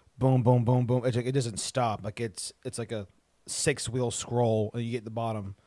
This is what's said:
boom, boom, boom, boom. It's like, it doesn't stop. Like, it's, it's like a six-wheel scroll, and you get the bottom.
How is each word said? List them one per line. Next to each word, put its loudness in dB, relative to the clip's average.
boom, 6
boom, 6
boom, 4
boom. 2
It's 0
like, 0
it -2
doesn't -2
stop. -2
Like, -8
it's, -6
it's -8
like -8
a -6
six-wheel -2
scroll, 0
and -4
you -4
get -4
the -12
bottom. -6